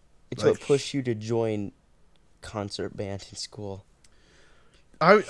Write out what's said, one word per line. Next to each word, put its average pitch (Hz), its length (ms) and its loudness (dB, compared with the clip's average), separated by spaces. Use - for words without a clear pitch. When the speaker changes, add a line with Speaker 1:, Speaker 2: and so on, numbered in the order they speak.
Speaker 1:
It's 123 120 -4
what 107 100 6
Speaker 2:
Like - 120 -4
Speaker 1:
pushed 139 280 2
you 139 100 -2
to 123 120 -2
join 110 560 -2
concert 101 540 -8
band 98 340 -8
in - 80 -18
school. 98 480 -12
Speaker 2:
I, 190 300 8